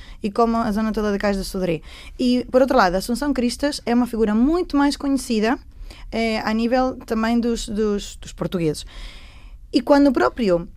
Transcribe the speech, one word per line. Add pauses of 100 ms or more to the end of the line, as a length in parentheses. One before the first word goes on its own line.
(220)
e
como
a
zona
toda
de
Cais
de
Sodré. (360)
E,
por
outro
lado,
Assunção
Cristas
é
uma
figura
muito
mais
conhecida, (540)
eh,
a
nível (100)
também
dos,
dos,
dos
portugueses. (880)
E
quando
o
próprio (100)